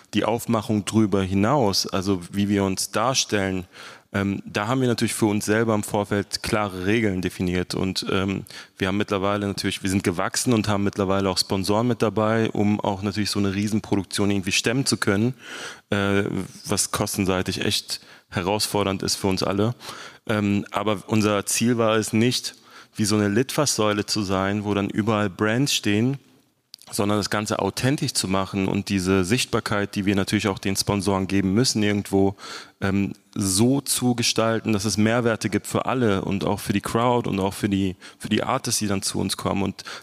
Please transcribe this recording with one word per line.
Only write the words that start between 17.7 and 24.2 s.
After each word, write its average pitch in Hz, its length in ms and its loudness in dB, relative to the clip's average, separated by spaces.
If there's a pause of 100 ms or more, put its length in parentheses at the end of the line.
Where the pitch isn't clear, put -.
herausfordernd 98 760 0
ist 87 140 -2
für - 100 -4
uns 95 160 2
alle. 107 320 2 (520)
Ähm, 104 440 0
aber 101 360 -2
unser 104 380 2
Ziel 117 320 0
war 110 200 4
es 107 180 0
nicht, 117 400 2 (420)
wie 107 80 0
so 101 100 2
eine 104 140 4
Litfaßsäule 107 800 0
zu - 160 -2